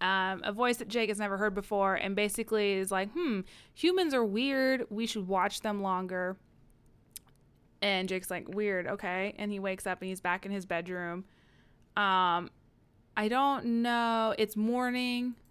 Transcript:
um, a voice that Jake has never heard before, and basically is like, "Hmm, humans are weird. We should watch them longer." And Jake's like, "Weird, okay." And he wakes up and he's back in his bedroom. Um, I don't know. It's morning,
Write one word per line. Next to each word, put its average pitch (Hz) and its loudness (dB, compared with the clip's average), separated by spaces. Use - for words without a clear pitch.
um, 190 2
a - -2
voice 240 2
that 220 -8
Jake 220 0
has 202 -2
never 202 -2
heard 202 0
before, 196 2
and 196 0
basically 208 2
is 190 0
like, 196 0
"Hmm, 277 0
humans 349 2
are 240 4
weird. 262 2
We 214 -4
should 208 -4
watch 190 0
them 202 -2
longer." 185 -2
And 190 2
Jake's 185 -4
like, 180 -6
"Weird, 196 -2
okay." 190 -4
And 208 -4
he 202 -4
wakes 190 -4
up 185 -4
and 185 -6
he's 185 -6
back 180 -2
in 196 -6
his 196 -4
bedroom. 175 -6
Um, 185 4
I 214 2
don't 247 2
know. 233 2
It's 214 0
morning, 247 0